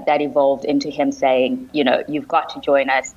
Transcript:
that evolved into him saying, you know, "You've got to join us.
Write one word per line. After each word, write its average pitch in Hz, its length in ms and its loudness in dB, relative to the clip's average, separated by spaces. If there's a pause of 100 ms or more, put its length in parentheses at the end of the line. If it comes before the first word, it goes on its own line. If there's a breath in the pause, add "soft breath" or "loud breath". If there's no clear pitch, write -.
that 147 160 2
evolved 139 420 2
into 143 240 0
him 143 240 -2
saying, 127 600 0
you 151 120 0
know, 127 240 2
"You've 147 200 -6
got 160 220 0
to 139 100 -14
join 139 280 2
us. 131 280 -2